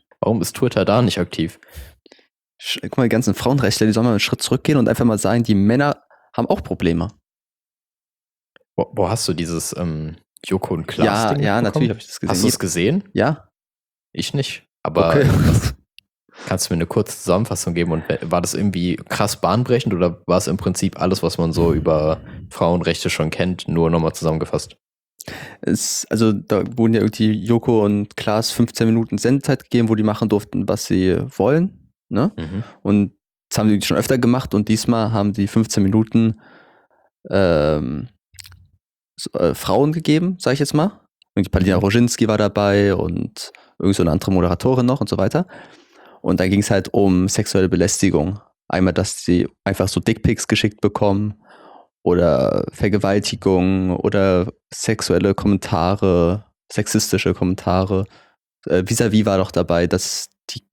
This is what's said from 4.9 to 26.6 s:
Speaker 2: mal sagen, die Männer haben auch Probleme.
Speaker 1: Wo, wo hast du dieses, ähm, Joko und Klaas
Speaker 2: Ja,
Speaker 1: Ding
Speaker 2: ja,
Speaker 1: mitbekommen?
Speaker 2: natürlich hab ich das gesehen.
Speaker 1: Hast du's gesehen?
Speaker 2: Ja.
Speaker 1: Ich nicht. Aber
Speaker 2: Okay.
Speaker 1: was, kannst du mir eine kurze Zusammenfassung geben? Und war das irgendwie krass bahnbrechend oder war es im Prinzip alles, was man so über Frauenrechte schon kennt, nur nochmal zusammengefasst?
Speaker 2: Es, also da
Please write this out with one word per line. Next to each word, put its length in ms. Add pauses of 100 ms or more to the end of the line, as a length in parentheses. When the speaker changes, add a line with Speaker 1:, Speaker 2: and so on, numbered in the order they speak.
Speaker 2:
mal 140
sagen, 240
die 120
Männer 500 (300)
haben 120
auch 160
Probleme. 460 (1700)
Speaker 1:
Wo, 180
wo 140
hast 180
du 60
dieses, 440
ähm, 400 (300)
Joko 280
und 120
Klaas 200
Speaker 2:
Ja, 280
Speaker 1:
Ding 100
Speaker 2:
ja, 180
Speaker 1:
mitbekommen? 240
Speaker 2:
natürlich 40
hab 80
ich 80
das 140
gesehen. 140
Speaker 1:
Hast 100
du's 140
gesehen? 460 (100)
Speaker 2:
Ja. 340 (640)
Speaker 1:
Ich 220
nicht. 340 (140)
Aber 280
Speaker 2:
Okay. 160 (200)
Speaker 1:
was, 280 (720)
kannst 220
du 60
mir 40
eine 80
kurze 300
Zusammenfassung 580
geben? 180
Und 120 (180)
war 200
das 120
irgendwie 420
krass 440
bahnbrechend 540
oder 320
war 120
es 80
im 100
Prinzip 440
alles, 220
was 160
man 140
so 200
über 480 (300)
Frauenrechte 600
schon 200
kennt, 380
nur 220
nochmal 240
zusammengefasst? 640 (840)
Speaker 2:
Es, 480
also 220
da 300 (140)